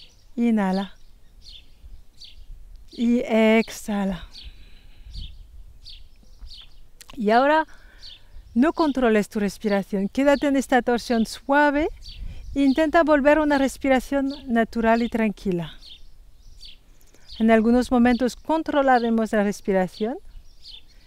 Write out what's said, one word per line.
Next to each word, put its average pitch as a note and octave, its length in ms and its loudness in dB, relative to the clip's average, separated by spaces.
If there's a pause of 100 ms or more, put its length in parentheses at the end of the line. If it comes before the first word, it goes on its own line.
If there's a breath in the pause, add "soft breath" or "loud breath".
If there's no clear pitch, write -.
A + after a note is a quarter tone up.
(360)
Inhala. G3 580 0 (2000)
Y A#3+ 260 0
exhala. A3 1040 0 (3000 soft breath)
Y G#3 180 -2
ahora C#4+ 360 2 (880 loud breath)
no C#4+ 180 2
controles B3 560 0
tu - 100 -6
respiración. G3+ 720 -2
Quédate C#4+ 380 2
en C#4 100 2
esta B3+ 240 2
torsión A#3 460 -2
suave. D4 640 0 (640 loud breath)
Intenta C#4+ 480 4
volver D4 340 4
a D#4 60 2
una C#4+ 160 2
respiración C4+ 720 0 (140)
natural A#3 560 0
y A3+ 80 -4
tranquila. G3 640 -4 (1600 soft breath)
En A3 120 2
algunos A#3 400 4
momentos A#3+ 440 2
controlaremos B3+ 1000 0
la G#3+ 120 2
respiración G3+ 720 -2 (920 soft breath)